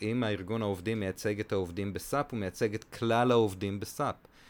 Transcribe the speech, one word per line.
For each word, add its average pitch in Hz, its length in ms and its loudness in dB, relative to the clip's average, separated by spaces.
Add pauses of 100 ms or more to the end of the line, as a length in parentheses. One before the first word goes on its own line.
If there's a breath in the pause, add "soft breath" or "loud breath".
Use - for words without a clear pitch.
אם 117 220 0
הארגון 107 380 -2
העובדים 104 380 0
מייצג 101 400 0
את 107 120 -6
העובדים 98 420 -2
בסאפ, 139 380 -4
הוא 120 80 -4
מייצג 104 360 0
את 110 80 -6
כלל 120 480 2
העובדים 101 480 2
בסאפ. 110 360 -4 (340 loud breath)